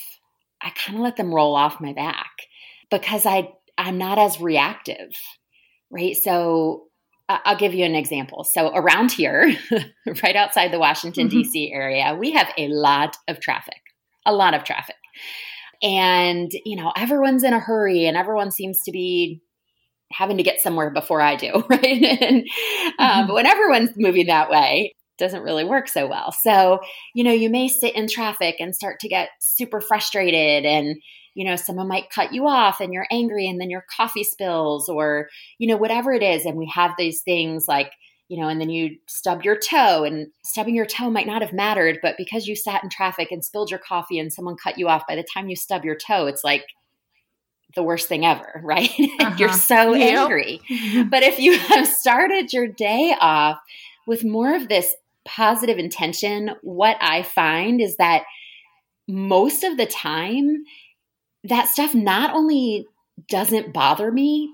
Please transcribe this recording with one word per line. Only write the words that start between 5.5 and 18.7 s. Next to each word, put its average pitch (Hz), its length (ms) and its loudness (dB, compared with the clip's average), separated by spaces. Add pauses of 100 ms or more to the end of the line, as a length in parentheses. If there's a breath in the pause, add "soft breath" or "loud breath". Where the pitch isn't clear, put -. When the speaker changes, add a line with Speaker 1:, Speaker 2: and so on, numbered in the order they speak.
Speaker 1:
right? 180 260 -4
So 165 680 0 (440)
I, 202 160 -2
I'll 202 140 2
give 196 160 0
you 180 100 0
an 160 100 0
example. 147 500 -6
So 160 300 0
around 180 380 4
here, 156 420 2 (300)
<laughs> - 380 -10
right 190 140 2
outside 196 360 2
the 170 60 -2
Washington, 160 500 0
Speaker 2:
Mm-hmm. - 80 0
Speaker 1:
D - 80 4
C 151 260 -6
area, 135 480 -2
we 254 120 -4
have 302 260 2
a 147 120 -2
lot 147 500 2 (100)
of 165 120 -8
traffic, - 420 -8 (420)
a 214 80 4
lot 190 220 4
of 147 100 -4
traffic. - 320 -10 (840 loud breath)
And, 180 680 2 (140)
you 208 120 -8
know, 165 200 -4
everyone's 262 480 2
in 254 80 2
a 226 80 2
hurry 202 460 0
and 160 100 0
everyone 202 340 -2
seems 190 340 -6